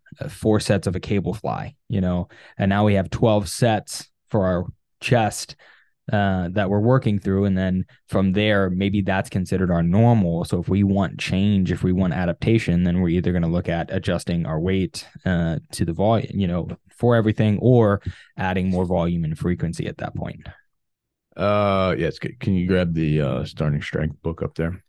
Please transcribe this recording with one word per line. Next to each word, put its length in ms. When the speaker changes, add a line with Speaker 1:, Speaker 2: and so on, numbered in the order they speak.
Speaker 1:
uh, 80
four 320
sets 260
of 80
a 60
cable 320
fly, 420
you 140
know, 260
and 100
now 160
we 100
have 140
twelve 400
sets 600
for 180
our 200
chest, 560
uh, 380
that 180
we're 120
working 380
through. 280
And 100
then 300
from 260
there, 340
maybe 320
that's 300
considered 400
our 120
normal. 640
So 160
if 80
we 140
want 360
change, 540
if 100
we 100
want 200
adaptation, 720
then 160
we're 80
either 240
gonna 160
look 220
at 200
adjusting 540
our 160
weight, 460
uh, 360
to 140
the 80
volume, 440
you 80
know, 220
for 260
everything, 460
or 400
adding 320
more 160
volume 400
and 140
frequency 480
at 100
that 180
point. 320
Speaker 2:
Uh, 600
yes. 240
C-, 160
can 160
you 120
grab 260
the, 300
uh, 240
Starting 340
Strength 400
book 220
up 140
there? 320